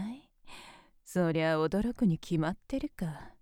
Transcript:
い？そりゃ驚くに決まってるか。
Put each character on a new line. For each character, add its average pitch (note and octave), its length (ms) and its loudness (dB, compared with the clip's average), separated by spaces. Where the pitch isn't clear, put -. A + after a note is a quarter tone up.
い？ C4 220 -14
そ F3 280 2
り D#3+ 120 2
ゃ D#3+ 140 4
驚 G3 360 2
く A#3+ 120 2
に E3 120 4
決 E3 220 -2
ま D#3+ 100 2
っ G3 60 -4
て C4+ 100 -2
る D4 180 -6
か。 D#3 460 -8